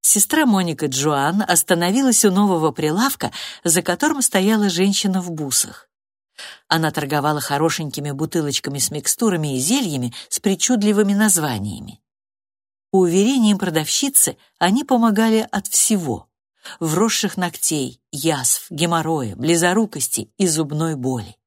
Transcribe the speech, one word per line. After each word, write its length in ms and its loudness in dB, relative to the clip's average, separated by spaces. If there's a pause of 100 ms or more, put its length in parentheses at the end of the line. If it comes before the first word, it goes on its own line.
Сестра 460 2
Моника 400 0
Джоан 560 0
остановилась 800 2
у 60 8
нового 400 2
прилавка, 600 -2 (340)
за 180 2
которым 400 0
стояла 480 2
женщина 500 0
в 100 -8
бусах. 600 -4 (760)
Она 240 0
торговала 480 -2
хорошенькими 720 -2
бутылочками 680 -4
с 120 -2
микстурами 680 -2
и 20 -2
зельями 560 -2 (140)
с 120 -6
причудливыми 760 2
названиями. 880 -2 (880)
По 100 4
уверениям 580 4
продавщицы, 800 0 (200)
они 260 2
помогали 680 2
от 160 -4
всего: 640 -2 (520)
вросших 560 0
ногтей, 640 -4 (120)
язв, 580 -2
геморроя, 680 -2
близорукости 1040 0
и 80 2
зубной 480 -2
боли. 420 -6 (100)